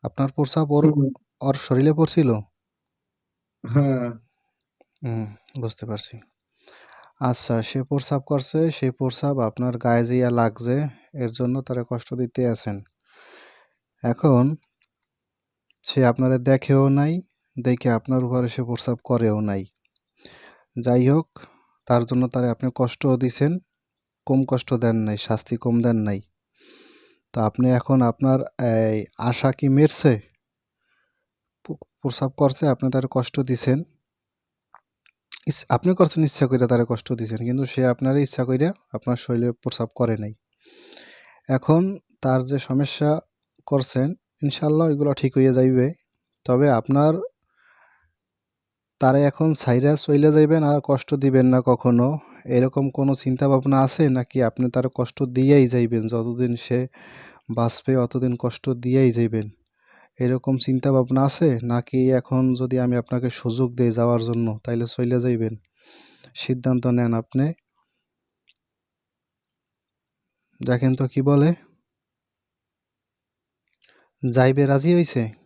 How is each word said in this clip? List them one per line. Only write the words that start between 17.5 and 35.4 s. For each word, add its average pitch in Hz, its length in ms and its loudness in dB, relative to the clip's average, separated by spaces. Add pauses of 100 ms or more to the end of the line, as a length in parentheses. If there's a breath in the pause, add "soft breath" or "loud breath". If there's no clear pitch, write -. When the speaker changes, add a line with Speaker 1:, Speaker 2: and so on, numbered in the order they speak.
Speaker 1:
দেখে 123 340 -2
আপনার 127 320 -2
উপরে 123 260 -2
সে 127 140 -6
প্রস্রাব 120 400 -6
করেও 113 380 0
নাই। 101 220 -4 (1120 loud breath)
যাই 123 300 2
হোক, 151 200 2 (600 soft breath)
তার 120 180 2
জন্য 123 240 -2
তারে 123 200 -2
আপনি 117 260 -4
কষ্টও 131 420 0
দিছেন, 131 360 -2 (720)
কম 135 180 2
কষ্ট 127 300 -4
দেন 117 280 0
নাই, 107 160 -4
শাস্তি - 380 -4
কম 120 240 -2
দেন 117 200 2
নাই। 104 200 -4 (1120 loud breath)
তো - 60 -4
আপনি 117 300 0
এখন 127 320 2
আপনার 131 360 2 (440)
এই 110 140 0 (240)
আশা 123 320 0
কি - 160 -4
মিটছে? 143 440 4 (1500)
পু-, - 180 -12 (180)
প্রস্রাব 131 400 -4
করছে, 165 300 0
আপনি 135 240 0
তারে 131 200 -2
কষ্ট - 260 -4 (100)
দিছেন। 127 320 0 (1700)